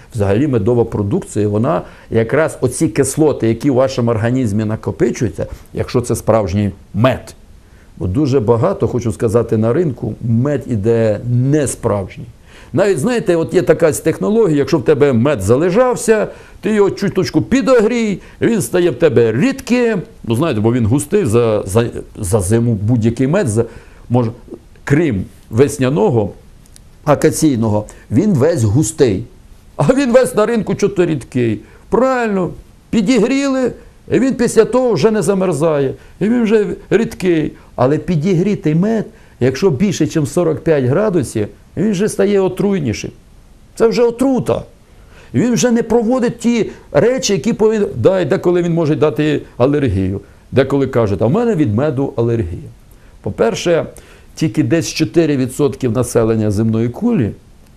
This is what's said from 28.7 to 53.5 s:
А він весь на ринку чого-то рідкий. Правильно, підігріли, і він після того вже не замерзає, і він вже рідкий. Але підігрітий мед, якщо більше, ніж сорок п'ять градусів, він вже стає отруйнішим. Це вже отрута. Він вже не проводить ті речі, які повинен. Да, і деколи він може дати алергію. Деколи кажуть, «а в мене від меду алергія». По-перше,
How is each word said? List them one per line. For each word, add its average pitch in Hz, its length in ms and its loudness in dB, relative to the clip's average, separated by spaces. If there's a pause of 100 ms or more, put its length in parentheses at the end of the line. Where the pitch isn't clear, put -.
А 151 180 2
він 254 180 0
весь 247 220 4
на 208 120 2
ринку 208 280 -2
чого-то 190 320 0
рідкий. 120 540 -2 (280)
Правильно, 226 640 0 (400)
підігріли, 254 840 0 (400)
і 165 60 2
він 262 160 0
після 226 300 2
того 247 280 0
вже 175 180 2
не 214 120 0
замерзає, 160 720 0 (260)
і 170 40 -2
він 233 180 2
вже 214 240 2 (240)
рідкий. 185 600 0 (240)
Але 135 220 2
підігрітий 170 760 0
мед, 208 320 0 (340)
якщо 131 300 2
більше, 160 500 0
ніж 143 80 -2
сорок 160 360 -2
п'ять 147 200 2
градусів, 139 640 0 (280)
він 208 140 0
вже 196 180 0
стає 196 320 0
отруйнішим. 180 720 -2 (640)
Це 226 120 0
вже 220 160 2
отрута. 233 600 0 (720)
Він 220 200 2
вже 208 160 2
не 233 120 2
проводить 240 560 0
ті 240 320 0 (220)
речі, 240 400 2
які 165 200 -2
повинен. 214 440 0
Да, 175 240 2
і 175 40 0
деколи 175 380 0
він 170 120 -2
може 156 200 0
дати 151 480 0 (140)
алергію. 113 640 0 (320)
Деколи 139 340 2
кажуть, 110 360 0
«а 110 40 2
в 117 40 2
мене 226 240 0
від 139 200 0
меду 135 420 -2
алергія». 113 540 -4 (520)
По-перше, 170 640 -2 (480)